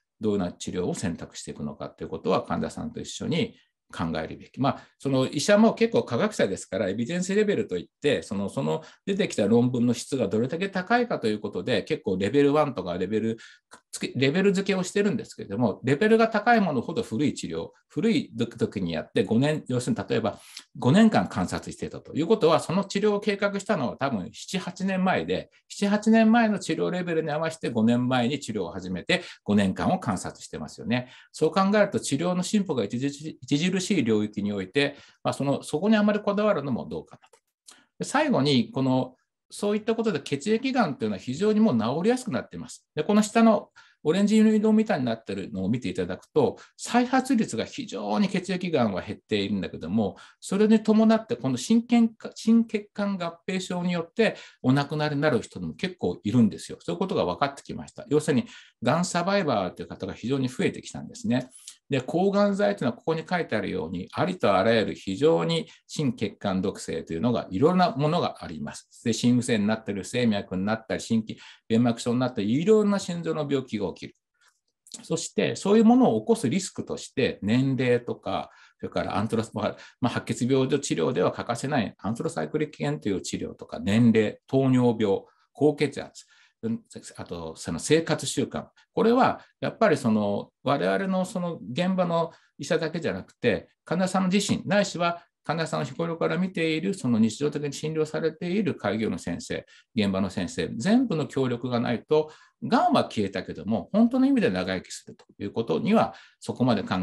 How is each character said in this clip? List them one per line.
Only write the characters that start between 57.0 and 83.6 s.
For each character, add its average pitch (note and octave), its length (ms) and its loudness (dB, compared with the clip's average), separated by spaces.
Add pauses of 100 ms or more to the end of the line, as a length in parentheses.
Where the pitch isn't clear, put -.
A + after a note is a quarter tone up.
と F#3+ 80 -2
が F#2+ 100 2
分 F2 140 -2
か C#3+ 80 2
っ - 80 -12
て - 80 -18
き - 100 -12
ま - 140 -12
し - 40 -20
た。 - 160 -16
要 D3 140 2
す - 100 -2
る C#3+ 40 2
に、 A2+ 100 0 (380)
が D3+ 160 2
ん F3+ 40 0
サ F3 200 -2
バ G3 160 0
イ G3 40 0
バ G#2 280 -2
ー - 20 -12
と - 80 -12
い E2 40 -12
う - 20 -12
方 - 180 -12
が F#2+ 80 -6
非 - 140 -10
常 C3+ 120 0
に C3 80 0
増 F3+ 180 -2
え B2 60 0
て - 100 -10
き - 100 -16
た - 100 -10
ん - 60 -12
で - 80 -18
す - 120 -8
ね。 B2 220 0 (400)
で、 C3+ 120 0
抗 F#3+ 300 0
が G3+ 160 4
ん G3+ 60 0
剤 G3+ 220 0
と - 80 -4
い - 20 0
う - 40 0
の - 20 0
は - 60 -8
こ - 80 -20
こ D#3+ 100 0
に D#3+ 120 -6
書 F3+ 120 -2
い D#3+ 80 -4
て B2 80 -4
あ G#2+ 60 -2
る F#2 100 -4
よ E2+ 160 -4
う E2+ 40 -12
に、 F#2 220 -8
あ C3 100 0
り F3+ 140 -2
と G2+ 180 4
あ F#2 80 6
ら A2+ 100 6
ゆ A2 120 4
る E2 100 -4
非 F#2+ 220 -8
常 E3 260 4
に E3 240 -2 (200)
心 C#3+ 260 -2
血 - 240 -6
管 F#2+ 240 -2
毒 G2 180 -4
性 D#2+ 240 -8
と - 100 -8
い E2 40 -2
う F#2 40 -4
の A#2+ 100 2
が、 A2+ 180 -2
い F#2+ 80 -4
ろ D3+ 160 4
ん F3+ 40 2
な F3+ 140 4
も C#3+ 180 0
の E3 120 0
が - 200 -2
あ F#2 60 -10
り D#2+ 140 -12
ま - 140 -10
す。 - 280 -20
で、 A#2 80 0
心 B2 260 4
不 A#2 60 0
全 A2+ 180 0
に G2+ 60 2
な A2 80 2
っ - 80 -6
た - 80 -6
り、 G2 100 -6
不 F2 60 -12
整 B2 200 0
脈 G2+ 280 0
に F#2 100 -2
な G#2+ 100 0
っ A2+ 120 -6
た - 80 -2
り、 A#2 60 -4
心 A2+ 200 0
筋、 - 160 -10 (300)
弁 A2+ 160 4
膜 A#2 160 2
症 A#2+ 140 -2
に A#2+ 60 0
な B2+ 80 2
っ B2 60 -8
た - 80 -4
り、 A2+ 200 0
い - 20 -2
ろ G#3+ 200 6
ん G3+ 80 2
な G3+ 80 0
心 E3+ 240 -6
臓 D#3+ 100 -2
の D3+ 160 -4
病 C3+ 160 0
気 A2 140 -6
が - 80 -2
起 A#2+ 80 -6
き - 120 -14
る。 - 80 -20 (880)
そ E3 160 -4
し - 120 -8
て、 - 260 -2
そ G3 180 0
う A3 40 8
い A#3 40 8
う A3 40 8
も A#3+ 100 8
の B3 200 6
を G#2+ 40 0
起 - 80 -8
こ A3+ 80 4
す A3 120 -2
リ G2+ 120 0
ス - 100 -6
ク - 160 -10
と D2+ 100 -8
し - 140 -12
て、 F#2+ 320 -2
年 C3 340 0
齢 A#2+ 280 2
と F2 120 -6
か、 F2 360 -6 (280)
そ - 40 -12
れ F#2 60 -8
か F2 140 -2
ら - 140 -4
ア G2+ 60 0
ン A2+ 40 0
ト A2+ 80 -4
ロ A2 80 0
ス-、 - 100 -14
ま G#2 120 -2
あ、 - 120 -4 (220)
ま B2 100 0
あ、 - 40 -6
白 - 140 -6
血 - 180 -2
病 C3 220 2
の C#3 120 0
治 D3 140 -4
療 D#3+ 180 0
で F3 120 0
は D#3 80 2
欠 - 160 -8
か A#2 80 -2
せ C3+ 120 -6
な C#3 140 0
い - 160 -6
ア G2 140 -6
ン A#2 40 -4
ト - 80 -6
ロ D#3+ 60 -4
サ D#3+ 140 -6
イ D#3 60 -8
ク D#3 100 -2
リ D3+ 80 -2
ッ - 20 -20
ク - 100 -20
塩 D3 200 -4
と C#3+ 100 -6
い G2+ 40 0
う F2 80 -4
治 - 160 -6
療 - 180 -10
と - 100 -18